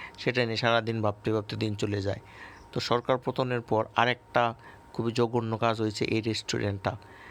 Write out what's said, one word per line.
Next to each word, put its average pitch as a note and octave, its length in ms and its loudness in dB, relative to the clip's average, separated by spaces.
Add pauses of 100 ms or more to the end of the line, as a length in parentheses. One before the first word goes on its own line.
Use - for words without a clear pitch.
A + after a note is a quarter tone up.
(180)
সেটা B2 260 0
নিয়ে A2+ 120 0
সারাদিন A2+ 460 2
ভাবতে G#2+ 300 0
ভাবতে G#2+ 240 -2
দিন G#2+ 180 -2
চলে G2+ 280 -2
যায়। G2 180 -2 (520)
তো B2 80 -4
সরকার A#2+ 380 2
পতনের B2 420 -2
পর A2 260 0 (100)
আরেকটা A#2 580 2 (380)
খুবই A#2 200 -2
জঘন্য A2+ 440 0
কাজ A2+ 240 0
হয়েছে G#2+ 240 0
এই A2+ 160 2
রেস্টুরেন্টটা। G#2+ 760 -2 (340)